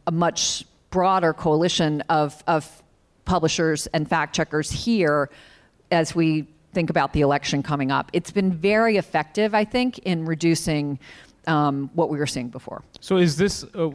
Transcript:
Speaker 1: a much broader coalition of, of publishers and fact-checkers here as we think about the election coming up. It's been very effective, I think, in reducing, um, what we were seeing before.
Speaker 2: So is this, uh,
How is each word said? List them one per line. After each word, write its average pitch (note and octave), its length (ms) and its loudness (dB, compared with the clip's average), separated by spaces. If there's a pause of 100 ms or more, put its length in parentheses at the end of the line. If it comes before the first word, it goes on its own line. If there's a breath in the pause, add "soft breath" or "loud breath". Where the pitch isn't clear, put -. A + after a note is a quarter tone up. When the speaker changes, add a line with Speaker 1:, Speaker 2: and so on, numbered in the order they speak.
Speaker 1:
a E3+ 60 -4
much - 540 -2 (240)
broader F#3 440 2
coalition D#3 760 0
of, D3+ 380 0
of - 360 -2 (420)
publishers D#3+ 600 0
and D#3 220 -4
fact-checkers D3+ 600 -2
here D3+ 580 0 (640 loud breath)
as E3 220 0
we D#3+ 340 0 (260)
think E3+ 160 0
about D#3 240 0
the D3+ 80 2
election C#3 420 2
coming C#3+ 280 -2
up. C3+ 220 -2
It's E3 180 -4
been F#3+ 200 0
very G#3 460 2
effective, G3+ 580 -2
I G#3+ 80 2
think, B3 360 -2
in E3+ 260 -2
reducing, D#3 720 0 (460 loud breath)
um, D3 480 0
what E3 160 2
we D3+ 100 -4
were C#3 80 -2
seeing B2 220 -6
before. - 340 -14 (160)
Speaker 2:
So - 180 0
is D#3+ 200 4
this, F#3+ 260 0
uh, E3 320 -4